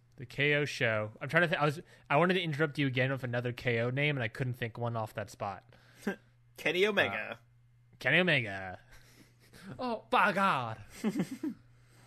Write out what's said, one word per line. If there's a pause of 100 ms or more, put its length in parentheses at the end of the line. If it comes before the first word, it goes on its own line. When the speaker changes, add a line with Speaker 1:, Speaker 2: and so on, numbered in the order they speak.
(160)
Speaker 1:
The
K
O
show. (100)
I'm
trying
to
th-,
I
was, (280)
I
wanted
to
interrupt
you
again
with
another
K
O
name,
and
I
couldn't
think
one
off
that
spot. (440)
Speaker 2:
<laughs>
Kenny
Omega.
Speaker 1:
Uh, (640)
Kenny
Omega.
<laughs> (920)
Oh,
by
God. (260)
<laughs> (920)